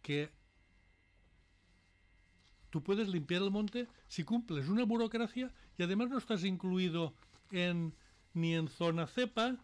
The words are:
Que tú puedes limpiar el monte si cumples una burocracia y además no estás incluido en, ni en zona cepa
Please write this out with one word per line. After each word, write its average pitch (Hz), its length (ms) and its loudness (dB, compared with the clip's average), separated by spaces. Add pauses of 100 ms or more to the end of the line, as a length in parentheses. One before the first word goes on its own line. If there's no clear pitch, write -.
Que 147 280 -2 (2500)
tú 156 140 -4
puedes 202 260 2
limpiar 175 340 0
el 196 80 2
monte 214 380 0 (200)
si - 160 -4
cumples 175 440 0
una 220 160 4
burocracia 233 680 0 (260)
y 180 40 0
además 196 280 0
no 269 80 0
estás 202 260 -2
incluido 180 680 0 (360)
en, 175 440 0 (400)
ni 165 200 2
en 160 140 0
zona 165 380 0
cepa 247 580 0